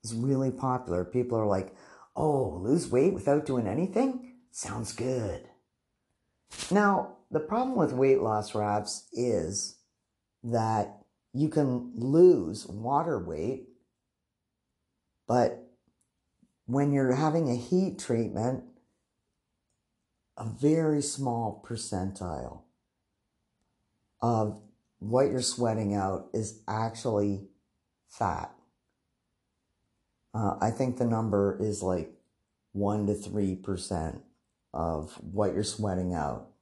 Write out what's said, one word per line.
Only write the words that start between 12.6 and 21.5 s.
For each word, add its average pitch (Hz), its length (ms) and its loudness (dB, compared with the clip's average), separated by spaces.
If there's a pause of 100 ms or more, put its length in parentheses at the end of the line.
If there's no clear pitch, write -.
water 135 520 -2
weight, 85 520 -6 (1600)
but - 460 2 (920)
when 143 260 2
you're 135 220 4
having 156 340 2
a 123 80 0
heat 185 420 0
treatment, 113 680 -2 (1700)
a 113 80 -10
very 147 560 2
small 117 680 -4